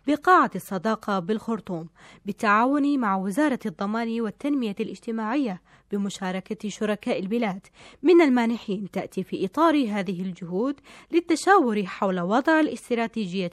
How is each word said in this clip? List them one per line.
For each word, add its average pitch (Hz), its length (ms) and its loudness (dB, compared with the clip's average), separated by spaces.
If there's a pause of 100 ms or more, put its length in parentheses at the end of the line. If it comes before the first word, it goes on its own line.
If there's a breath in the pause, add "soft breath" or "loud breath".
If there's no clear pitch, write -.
بقاعة 294 480 4
الصداقة 196 640 -4
بالخرطوم 180 680 -6 (380 loud breath)
بالتعاون 262 720 2
مع 202 180 2
وزارة 208 500 0
الضمان 226 540 -4
والتنمية 233 600 -2
الاجتماعية 226 840 -4 (300 soft breath)
بمشاركة 196 760 -4
شركاء 208 520 -4
البلاد 202 460 -4 (360 loud breath)
من 339 180 8
المانحين 226 680 2
تأتي - 320 -6
في 175 220 -6
إطار 311 300 2
هذه 202 480 -2
الجهود 190 580 -6 (320 loud breath)
للتشاور 320 720 2
حول 185 360 -2
وضع 269 400 2
الاستراتيجية 226 920 -4